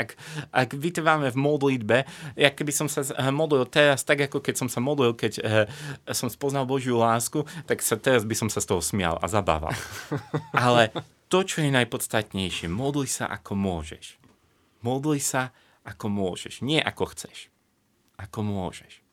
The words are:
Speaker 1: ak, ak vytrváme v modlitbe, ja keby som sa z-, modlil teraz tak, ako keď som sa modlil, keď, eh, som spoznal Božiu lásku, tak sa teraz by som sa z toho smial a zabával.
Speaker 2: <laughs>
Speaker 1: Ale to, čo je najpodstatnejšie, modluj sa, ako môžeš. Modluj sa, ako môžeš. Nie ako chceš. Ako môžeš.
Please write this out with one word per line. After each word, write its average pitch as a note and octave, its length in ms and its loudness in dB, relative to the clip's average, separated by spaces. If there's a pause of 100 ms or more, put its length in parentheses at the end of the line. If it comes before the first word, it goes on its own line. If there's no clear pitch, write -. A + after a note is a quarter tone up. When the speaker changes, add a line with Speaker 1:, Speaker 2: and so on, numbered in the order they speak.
Speaker 1:
ak, - 160 -8 (320)
ak B2+ 240 0
vytrváme D#3 560 0
v A#2 80 -2
modlitbe, C3+ 600 2 (440)
ja C#3+ 160 6
keby C#3+ 160 -4
som D3+ 160 -2
sa C#3+ 160 -4
z-, B2+ 80 -6 (160)
modlil C#3+ 400 2
teraz D3 320 6
tak, C#3+ 240 2
ako C#3 160 -2
keď - 240 -2
som A#2+ 80 -2
sa - 80 -4
modlil, C3 320 2
keď, A#2 200 -2 (120)
eh, A2 240 4 (480)
som B2 160 -4
spoznal C#3 320 -2
Božiu B2 320 0
lásku, A#2 480 2 (240)
tak - 160 -2
sa G#2+ 160 4
teraz B2+ 240 6
by A2 80 -4
som A2 160 0
sa - 160 -2
z - 80 -2
toho F2+ 80 2
smial E2+ 400 0
a F#2+ 80 -2
zabával. E2+ 480 0 (440)
Speaker 2:
<laughs> - 360 -8
Speaker 1:
Ale A#2+ 320 6 (400)
to, F#3 160 2
čo F#3+ 160 -4
je D3 80 0
najpodstatnejšie, G#2+ 1040 -2
modluj C3+ 480 -4
sa, A#2 80 -4
ako - 240 -10
môžeš. F2 640 -4 (640)
Modluj C#3 400 -2
sa, C3 320 -2 (320)
ako A2 240 -8
môžeš. G2 560 -4
Nie D3+ 160 2
ako - 320 -4
chceš. - 400 -18 (640)
Ako G#2 240 -10
môžeš. G2 720 -6